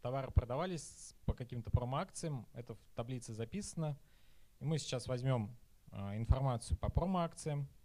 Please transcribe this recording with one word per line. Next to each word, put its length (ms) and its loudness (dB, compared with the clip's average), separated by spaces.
товары 300 -2
продавались 500 2
с-, 340 -14
по 100 2
каким-то 340 -6
промо-акциям, 840 0
это 200 -8
в 60 -12
таблице 400 -4
записано. 640 -4
И 60 -6
мы 140 2
сейчас 280 -2
возьмем, 480 2
а, 260 -4
информацию 580 4
по 140 0
промо-акциям 800 2